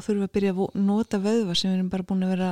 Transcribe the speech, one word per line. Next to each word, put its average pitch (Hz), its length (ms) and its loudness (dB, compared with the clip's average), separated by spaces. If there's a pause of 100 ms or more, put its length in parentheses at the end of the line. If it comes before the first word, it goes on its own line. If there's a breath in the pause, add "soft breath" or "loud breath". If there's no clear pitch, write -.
þurfum 208 160 0
við 196 80 0
að - 60 -6
byrja 196 180 2
að 180 60 -2
vo-, 190 180 -2
nota 202 460 2
vöðva 208 360 0
sem 190 140 0
við 185 80 2
erum 185 120 -2
bara 185 120 -2
búin 185 220 -2
að 185 40 0
vera 185 220 0